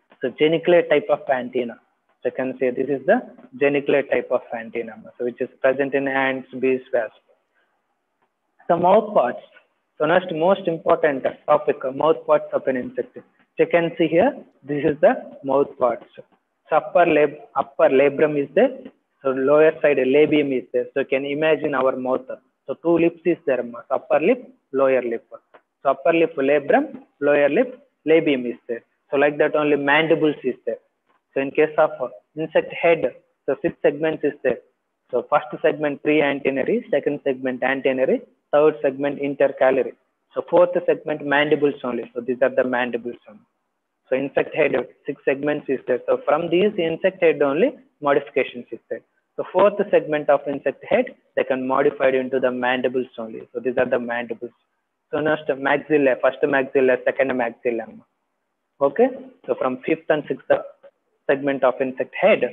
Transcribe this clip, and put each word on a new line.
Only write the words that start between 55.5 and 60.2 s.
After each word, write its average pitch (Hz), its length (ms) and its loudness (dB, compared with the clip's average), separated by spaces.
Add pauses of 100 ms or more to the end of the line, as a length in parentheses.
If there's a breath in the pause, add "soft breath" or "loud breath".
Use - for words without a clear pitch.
first 131 220 0
maxilla, 131 640 2
second 135 260 0
maxilla. 117 560 -4 (920)
Okay, 139 280 2 (380)
so - 80 -2
from 127 320 -4
fifth 160 220 -4
and 151 200 0